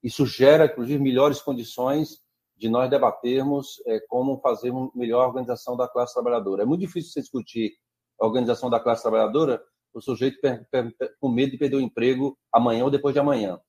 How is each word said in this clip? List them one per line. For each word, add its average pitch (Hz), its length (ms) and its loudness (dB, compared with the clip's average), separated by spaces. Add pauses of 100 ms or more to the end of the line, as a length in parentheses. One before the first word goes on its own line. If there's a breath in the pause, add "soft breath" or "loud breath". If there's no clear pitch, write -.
isso 123 220 0
gera, 147 400 6
inclusive, 139 380 -2
melhores 135 400 2
condições 135 840 -4 (320)
de 113 140 -4
nós 123 180 2
debatermos, 135 960 0
é, 113 220 -2
como 127 300 -2
fazer 123 320 -2
uma 131 240 -6
melhor 123 320 0
organização 123 500 -6
da 123 100 -2
classe 120 280 -4
trabalhadora. 113 480 -2
É 110 40 0
muito 165 140 0
difícil 170 320 -8
você 151 80 -6
discutir 113 540 -8 (440)
a 110 60 0
organização 120 460 0
da 117 100 2
classe 117 220 0
trabalhadora, 113 600 0 (300)
o 117 80 -14
sujeito 131 400 -4
per-, 131 300 -2
per-, 117 260 -2
per-, - 240 -8
com 135 80 -2
medo 127 240 2
de 123 60 -12
perder 139 180 0
o 135 40 2
emprego 127 580 0 (120)
amanhã 117 340 2
ou 139 60 2
depois 139 220 0
de 139 60 2
amanhã. 117 500 0